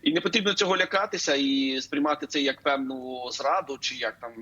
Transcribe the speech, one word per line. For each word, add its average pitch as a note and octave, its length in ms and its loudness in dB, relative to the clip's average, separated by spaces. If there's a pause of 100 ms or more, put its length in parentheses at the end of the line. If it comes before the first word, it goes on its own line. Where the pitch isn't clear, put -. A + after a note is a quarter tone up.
І D3 100 4
не F3 80 2
потрібно G3 320 2
цього F#3 240 4
лякатися F#3 580 0
і C3+ 460 2
сприймати C#3+ 460 -2
це D3 140 -2
як C#3 200 0
певну C3 720 -2
зраду, C#3 500 -2
чи C3 140 -4
як A#2+ 240 -4
там, A#2 120 -10 (100)